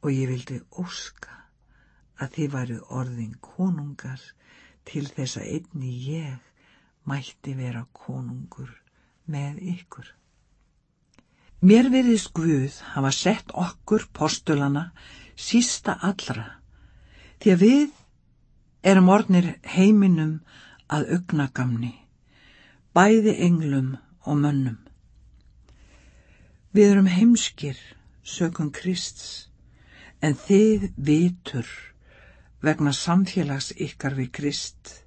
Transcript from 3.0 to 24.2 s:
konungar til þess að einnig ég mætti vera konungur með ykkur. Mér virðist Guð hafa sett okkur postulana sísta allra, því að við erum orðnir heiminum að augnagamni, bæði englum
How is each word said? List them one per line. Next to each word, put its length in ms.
konungar 800
til 240
þess 320
að 140
einnig 500
ég 320
mætti 500
vera 300
konungur 800
með 480
ykkur. 400
Mér 260
virðist 480
Guð 400
hafa 180
sett 460
okkur 560
postulana 800
sísta 680
allra, 600
því 100
að 120
við 320
erum 280
orðnir 360
heiminum 760
að 280
augnagamni, 800
bæði 380
englum 460